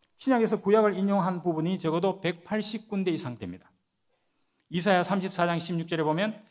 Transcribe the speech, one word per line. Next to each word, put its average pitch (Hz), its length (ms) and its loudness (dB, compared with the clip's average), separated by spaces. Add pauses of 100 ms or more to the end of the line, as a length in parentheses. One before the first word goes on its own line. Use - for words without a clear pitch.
(160)
신약에서 226 460 2
구약을 208 360 4
인용한 190 440 0
부분이 170 380 0
적어도 175 420 0
백팔십 208 680 -6
군데 190 220 -2
이상 127 260 -4
됩니다. 92 340 -12 (1000)
이사야 180 340 2
삼십사 185 420 -2
장 170 140 0
십육 165 280 -4
절에 165 160 0
보면 180 480 -2